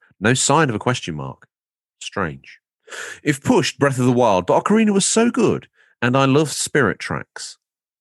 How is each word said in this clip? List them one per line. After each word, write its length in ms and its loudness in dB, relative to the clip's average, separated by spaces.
No 140 2
sign 380 2
of 40 -4
a 40 -4
question 360 -4
mark. 320 -12
Strange. 580 -10
If 220 -2
pushed, 340 0
Breath 200 0
of 80 2
the 60 2
Wild, 340 2
but 180 2
Ocarina 300 2
was 100 0
so 260 2
good, 380 0
and 160 2
I 80 4
love 260 2
Spirit 480 -2
Tracks. 600 -12